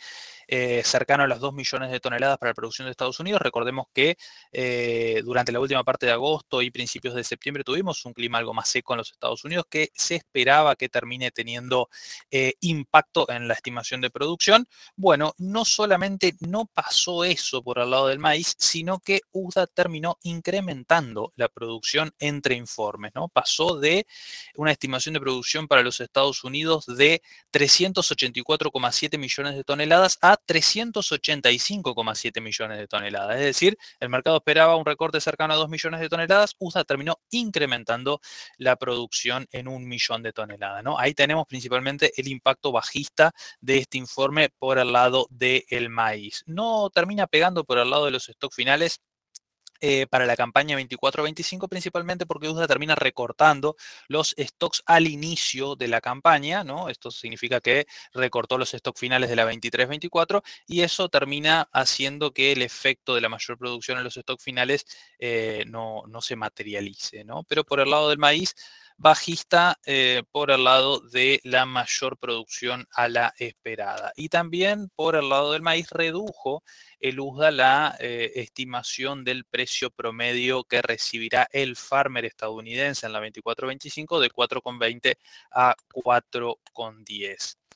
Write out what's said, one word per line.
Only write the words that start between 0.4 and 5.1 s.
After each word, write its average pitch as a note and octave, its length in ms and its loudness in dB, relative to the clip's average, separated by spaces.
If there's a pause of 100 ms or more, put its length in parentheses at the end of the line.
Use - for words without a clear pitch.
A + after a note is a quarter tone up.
eh, B2 380 0
cercano C#3 400 2
a - 20 4
los A#2+ 140 -2
dos C#3 120 -4
millones C3 380 -6
de B2+ 80 -4
toneladas C3 400 0
para A#2+ 120 -2
la A2+ 40 -2
producción A2+ 320 -10
de B2+ 60 -8
Estados B2+ 260 -4
Unidos. F#3 240 -2
Recordemos B2+ 500 -4
que, D3 240 4 (360)
eh, A#2 720 -2